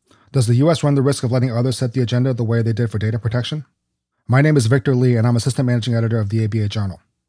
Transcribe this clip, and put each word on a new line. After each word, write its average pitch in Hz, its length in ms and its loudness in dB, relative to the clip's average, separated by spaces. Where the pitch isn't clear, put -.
Does 127 140 2
the 120 80 2
U 139 160 4
S 165 120 0
run 143 120 2
the 139 80 2
risk 135 200 0
of 120 80 -4
letting 127 220 0
others 123 240 -2
set 123 160 -4
the 131 80 -2
agenda 123 320 0
the 120 120 -4
way 117 180 0
they 113 100 0
did 110 180 -2
for 110 80 -6
data 110 200 -2
protection? 123 480 -4
My 127 140 4
name 151 160 4
is 113 120 2
Victor 135 260 2
Lee, 123 220 2
and 113 100 2
I'm 120 100 2
Assistant 127 300 -2
Managing 123 280 -2
Editor 113 240 0
of 101 120 -2
the 113 140 0
A 107 40 -2
B 110 120 -2
A 104 100 -2
Journal. 98 280 -6